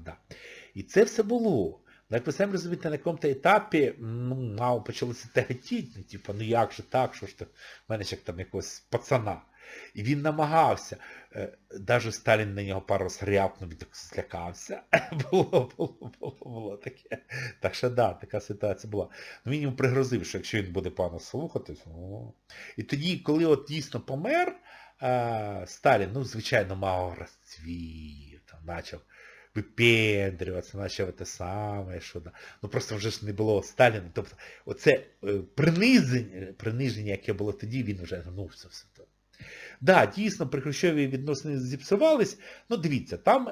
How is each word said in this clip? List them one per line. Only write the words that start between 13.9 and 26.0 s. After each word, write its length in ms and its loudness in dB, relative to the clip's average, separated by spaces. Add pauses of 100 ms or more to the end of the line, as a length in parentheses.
злякався. 880 -10 (200)
<laughs> 300 -6
Було, 460 4
було, 420 -6
було, 220 -10
було 360 -10
таке. 400 -14 (420)
Так 160 -2
що, 140 0
да, 240 4
така 280 -6
ситуація 500 -4
була. 180 -2 (360)
Ну, 60 -4
він 100 -2
йому 140 -2
пригрозив, 500 2
що 120 -6
якщо 240 -2
він 120 -8
буде 160 -4
пана 300 -4
слухатись, 680 -8
о. 460 -14 (440)
І 60 -6
тоді, 340 -2
коли 280 2
от 220 4
дійсно 340 -6
помер, 540 -2 (460)
е, 680 -2
Сталін, 460 4